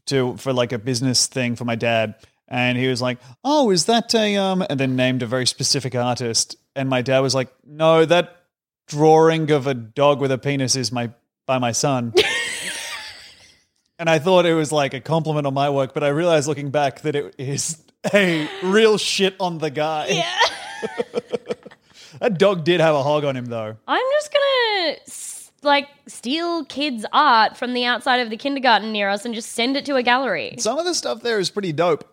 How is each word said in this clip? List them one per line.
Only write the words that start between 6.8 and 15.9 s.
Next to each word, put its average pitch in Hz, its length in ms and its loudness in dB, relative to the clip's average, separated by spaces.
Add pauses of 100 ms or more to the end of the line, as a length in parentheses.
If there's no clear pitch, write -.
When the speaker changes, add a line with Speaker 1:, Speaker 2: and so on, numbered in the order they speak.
Speaker 1:
my 127 140 0
dad 131 160 2
was 135 160 2
like, 131 140 -2 (180)
No, 160 380 4
that 170 340 2 (500)
drawing 156 600 6
of 139 160 2
a 139 80 0
dog 127 460 2
with 135 120 0
a 127 60 0
penis 135 360 -2
is 123 160 -2
my, 120 200 -4 (360)
by 131 120 0
my 123 140 0
son. 123 460 0
Speaker 2:
<laughs> - 40 6 (1800)
Speaker 1:
And 165 80 0
I 160 120 4
thought 180 260 4
it 165 80 4
was, 156 160 0
like, 147 240 0
a 131 60 -8
compliment 151 440 -2
on 139 100 -2
my 139 160 0
work, 139 220 0